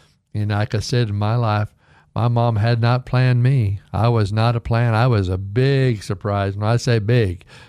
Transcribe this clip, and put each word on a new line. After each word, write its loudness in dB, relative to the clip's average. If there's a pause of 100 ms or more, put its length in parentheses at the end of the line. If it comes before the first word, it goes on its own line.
(320)
And -4
like -2
I 0
said, -2
in -4
my -2
life, -2 (400)
my 0
mom 0
had 0
not 0
planned 2
me. 0 (120)
I 2
was 2
not 2
a -2
plan. 0
I 2
was 2
a -2
big 0
surprise. -2
When -2
I 2
say 0
big, 0 (240)